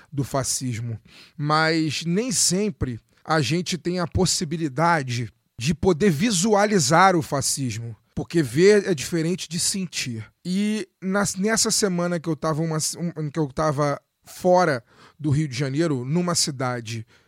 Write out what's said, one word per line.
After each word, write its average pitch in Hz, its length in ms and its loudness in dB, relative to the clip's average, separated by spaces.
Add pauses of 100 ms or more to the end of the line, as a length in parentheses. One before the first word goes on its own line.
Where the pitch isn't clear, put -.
(100)
do 139 120 -2
fascismo, 120 800 -4 (360)
mas 156 680 0
nem 202 260 0
sempre 170 720 -2 (240)
a 160 160 2
gente 160 360 -2
tem 175 220 -4
a 175 80 -2
possibilidade 156 1300 0 (260)
de 143 160 0
poder 185 360 2
visualizar 190 1080 4
o 156 60 2
fascismo, 117 720 -4 (180)
porque 160 260 -2
ver 180 460 4
é 190 80 0
diferente 165 540 -4
de 165 100 -6
sentir. 127 640 -6 (200)
E 208 440 -2 (140)
nas, 190 320 -2
nessa 214 380 0
semana 175 480 0
que 156 80 -8
eu 156 80 -2
tava 156 260 -2
uma, 160 160 -2 (380)
um, 151 140 -6
que 151 80 -8
eu 151 100 0
tava 147 520 -2 (240)
fora 180 600 2 (340)
do 147 120 -2
Rio 147 180 2
de 120 100 -8
Janeiro, 139 460 0
numa 170 320 0
cidade 120 680 -4 (240)